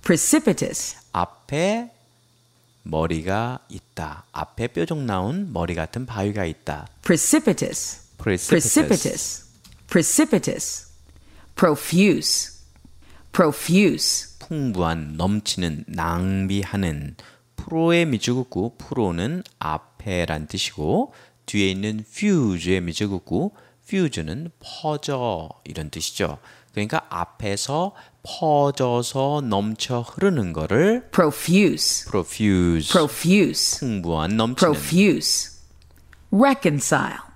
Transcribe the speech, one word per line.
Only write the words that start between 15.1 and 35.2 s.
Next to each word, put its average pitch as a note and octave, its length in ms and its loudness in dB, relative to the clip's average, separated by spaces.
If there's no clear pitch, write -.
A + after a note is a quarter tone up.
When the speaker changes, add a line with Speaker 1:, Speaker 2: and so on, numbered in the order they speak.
Speaker 2:
넘치는, F2 680 -2
낭비하는. F#2 1300 -2
프로의 E3 500 0
미주국구, B2 720 -2
프로는 A2 680 -4
앞에란 D#2 880 -4
뜻이고, G2 680 -2
뒤에 G2 240 2
있는 G#2+ 380 -4
fuse의 F#2+ 760 0
미주국구, G2 680 -4
fuse는 D3 760 -4
퍼져, B2 920 -6
이런 D2+ 260 -10
뜻이죠. D#2+ 500 -4
그러니까 A2 360 -2
앞에서 A2+ 840 -4
퍼져서 C#3+ 1200 0
넘쳐 A2 560 -2
흐르는 A#2+ 520 -2
거를 C#3+ 580 2
Speaker 1:
Profuse. E3+ 1000 2
Speaker 2:
profuse. F2+ 840 2
Speaker 1:
Profuse. E3+ 880 2
Speaker 2:
풍부한, F#2 580 0
넘치는. B2+ 360 2
Speaker 1:
Profuse. E2 800 2